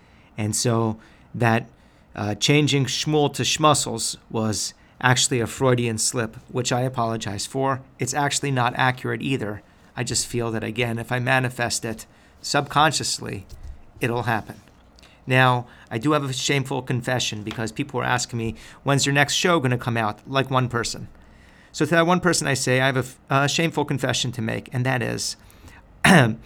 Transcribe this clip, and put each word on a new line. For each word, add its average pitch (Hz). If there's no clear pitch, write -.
and 107
so 113
that, 117
uh, 104
changing 143
Shmuel 143
to -
Schmussel's 120
was 110
actually 127
a 110
Freudian 120
slip, 113
which 123
I 123
apologize 113
for. 135
It's -
actually 143
not 123
accurate 127
either. 117
I 123
just 117
feel 117
that, 110
again, 117
if 117
I 127
manifest 123
it 113
subconsciously, 139
it'll 120
happen. 107
Now, 127
I 117
do 135
have 147
a 135
shameful 135
confession 120
because 110
people 135
were 120
asking 123
me, 113
"When's 139
your 143
next 143
show 175
gonna 127
come 123
out?" 107
Like 131
one 127
person. -
So -
to 156
that 165
one 175
person, 165
I 139
say, 127
"I 131
have 131
a -
f-, -
a 143
shameful 156
confession 127
to 117
make, 113
and 123
that 131
is, 117
<clears throat> -
I 131